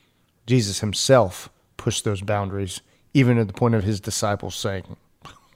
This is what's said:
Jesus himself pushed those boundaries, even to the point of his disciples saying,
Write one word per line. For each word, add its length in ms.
Jesus 340
himself 720
pushed 280
those 180
boundaries, 600
even 240
to 80
the 80
point 200
of 100
his 160
disciples 540
saying, 440